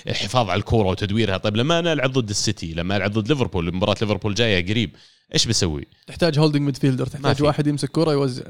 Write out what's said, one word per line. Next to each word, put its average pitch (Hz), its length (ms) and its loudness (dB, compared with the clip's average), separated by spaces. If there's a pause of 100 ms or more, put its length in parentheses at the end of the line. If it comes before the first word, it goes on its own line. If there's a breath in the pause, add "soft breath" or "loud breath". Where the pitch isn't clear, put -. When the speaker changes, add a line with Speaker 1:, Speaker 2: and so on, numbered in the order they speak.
Speaker 1:
حفاظ 107 420 0
على 90 80 0
الكرة 107 280 2
وتدويرها. 98 500 0
طيب 104 200 -2
لما 156 220 2
أنا 170 140 0
ألعب 135 200 2
ضد 123 180 0
السيتي، 95 440 -4
لما 90 220 -2
ألعب 101 160 0
ضد 107 160 0
ليفربول، 92 460 -2
مباراة 95 260 2
ليفربول 104 340 -2
جاية 98 320 2
قريب، 107 240 -2 (440 soft breath)
إيش - 120 2
بسوي؟ 85 400 0 (200)
Speaker 2:
تحتاج 160 320 0
هولدنج 147 240 4
ميدفيلدر، 135 420 0
Speaker 1:
ما 127 60 -6
Speaker 2:
تحتاج 135 260 -2
Speaker 1:
في. 139 60 -2
Speaker 2:
واحد 151 240 2
يمسك 147 240 -2
كرة 160 220 0
يوزع. 135 380 0